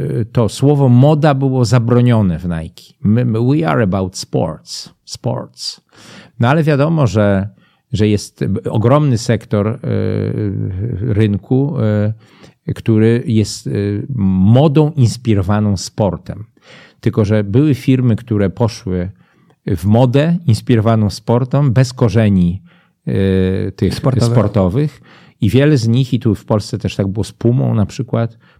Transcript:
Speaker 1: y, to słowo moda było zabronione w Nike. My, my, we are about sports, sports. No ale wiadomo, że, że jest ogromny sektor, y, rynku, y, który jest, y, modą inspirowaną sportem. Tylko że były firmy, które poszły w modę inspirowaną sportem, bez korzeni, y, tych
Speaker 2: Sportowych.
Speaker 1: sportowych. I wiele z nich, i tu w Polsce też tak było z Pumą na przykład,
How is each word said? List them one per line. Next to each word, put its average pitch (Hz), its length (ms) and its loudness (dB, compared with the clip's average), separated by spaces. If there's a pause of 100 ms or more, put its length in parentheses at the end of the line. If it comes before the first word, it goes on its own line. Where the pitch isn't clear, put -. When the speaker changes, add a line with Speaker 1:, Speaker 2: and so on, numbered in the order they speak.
(200)
Speaker 1:
y, 110 120 -4
to 113 160 2
słowo 139 400 2
moda 143 460 4
było 131 300 0
zabronione 117 760 2
w 85 60 -12
Nike. 85 380 -8 (220)
My, 110 200 2
my, 113 160 -2
we 147 280 0
are 135 140 0
about 95 360 -2
sports, - 760 -8 (100)
sports. - 760 -10 (600)
No 120 80 2
ale 156 140 2
wiadomo, 151 440 0
że, 101 420 0 (440)
że 107 160 2
jest - 360 -4 (260)
ogromny 123 480 2
sektor, 107 480 -2
y, 110 120 -4 (1200)
rynku, 110 760 0 (920)
y, - 60 -6
który 113 520 2
jest, 107 400 -2
y, 104 400 -4 (100)
modą 120 760 2
inspirowaną 104 840 0
sportem. - 680 -6 (560)
Tylko 107 240 0
że 104 200 0
były 127 300 2
firmy, 127 420 0
które 101 340 -2
poszły 92 600 -4 (560)
w 90 180 -4
modę 131 520 2 (100)
inspirowaną 110 640 2
sportem, 131 640 0
bez 127 200 2
korzeni, 98 680 2 (460)
y, 95 680 0
tych - 180 -2
Speaker 2:
Sportowych. 117 400 0
Speaker 1:
sportowych. 107 680 0 (400)
I 110 100 2
wiele 143 260 4
z 113 120 0
nich, 123 260 0
i 120 40 -2
tu 104 160 0
w - 100 -8
Polsce 107 340 -4
też - 180 -6
tak 98 120 -2
było 98 160 -6
z - 80 -12
Pumą 123 420 0
na 107 120 0
przykład, 117 520 -6 (220)